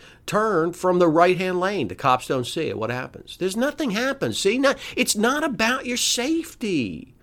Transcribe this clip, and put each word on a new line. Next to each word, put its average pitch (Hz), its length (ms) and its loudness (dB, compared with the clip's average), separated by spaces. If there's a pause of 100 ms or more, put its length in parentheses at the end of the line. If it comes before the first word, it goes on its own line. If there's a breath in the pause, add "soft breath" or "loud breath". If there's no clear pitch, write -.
(260 loud breath)
turn 185 460 0
from 180 280 2
the 170 100 6
right-hand 180 500 4
lane? 180 300 -2
The - 60 -10
cops 127 320 2
don't 127 200 -2
see 156 220 -4
it. 104 80 -6
What 110 120 -4
happens? - 480 -8
There's 190 200 -4
nothing 285 340 -2
happens. 233 480 -2
See, 214 180 2
not, 269 200 2 (180 loud breath)
it's 247 200 0
not 254 280 2
about 233 420 0
your 240 120 -4
safety. 220 1300 -2